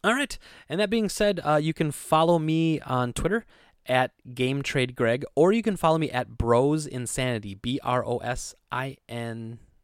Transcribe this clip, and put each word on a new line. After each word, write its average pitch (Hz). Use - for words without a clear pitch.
All 208
right, 277
and 156
that 208
being 220
said, 202
uh, 151
you 156
can 156
follow 165
me 160
on 123
Twitter 208
at 127
Game 131
Trade 127
Greg, 123
or 165
you 226
can 208
follow 160
me 160
at 117
Bros 139
Insanity, 120
B 123
R 123
O 120
S -
I 131
N 117